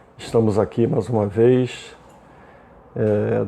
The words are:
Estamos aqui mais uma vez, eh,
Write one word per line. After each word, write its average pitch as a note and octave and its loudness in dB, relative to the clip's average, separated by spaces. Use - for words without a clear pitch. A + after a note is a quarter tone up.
Estamos A2 0
aqui A2+ 0
mais B2+ -2
uma G#2+ 0
vez, A#2+ 0
eh, A2 0